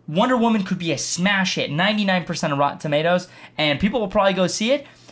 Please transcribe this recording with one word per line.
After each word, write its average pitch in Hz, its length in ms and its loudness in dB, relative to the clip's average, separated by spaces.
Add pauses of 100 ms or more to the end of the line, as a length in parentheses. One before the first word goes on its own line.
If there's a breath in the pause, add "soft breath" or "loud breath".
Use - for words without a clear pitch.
Wonder 240 300 2
Woman 220 260 2
could 185 140 -4
be 165 140 -4
a 131 80 -2
smash 190 560 -2
hit, 143 160 -4
ninety-nine 190 540 0
percent 156 280 -2
of 139 60 -2
Rotten 143 180 0
Tomatoes, 165 500 0 (300 loud breath)
and 147 220 0
people 202 200 0
will 208 80 -2
probably 196 260 2
go 185 120 2
see 214 260 0
it, 285 140 0 (260 loud breath)